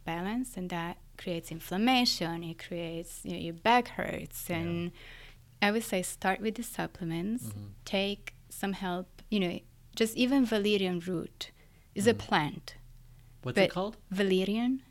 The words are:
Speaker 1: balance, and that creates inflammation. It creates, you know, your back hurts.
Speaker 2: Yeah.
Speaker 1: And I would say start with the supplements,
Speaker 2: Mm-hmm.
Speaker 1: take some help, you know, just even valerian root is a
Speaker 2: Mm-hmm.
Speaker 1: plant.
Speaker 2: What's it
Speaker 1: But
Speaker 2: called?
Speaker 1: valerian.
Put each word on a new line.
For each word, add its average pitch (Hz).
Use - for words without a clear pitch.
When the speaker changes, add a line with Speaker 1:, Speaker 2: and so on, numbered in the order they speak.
Speaker 1:
balance, 190
and 180
that 170
creates 170
inflammation. 180
It 165
creates, 170
you 185
know, 170
your 165
back 240
hurts. -
Speaker 2:
Yeah. 175
Speaker 1:
And 170
I 208
would 226
say 190
start -
with 214
the 240
supplements, 175
Speaker 2:
Mm-hmm. 104
Speaker 1:
take 196
some -
help, 180
you 214
know, 180
just 226
even 254
valerian 202
root -
is 202
a 233
Speaker 2:
Mm-hmm. -
Speaker 1:
plant. -
Speaker 2:
What's 127
it -
Speaker 1:
But -
Speaker 2:
called? 269
Speaker 1:
valerian. 202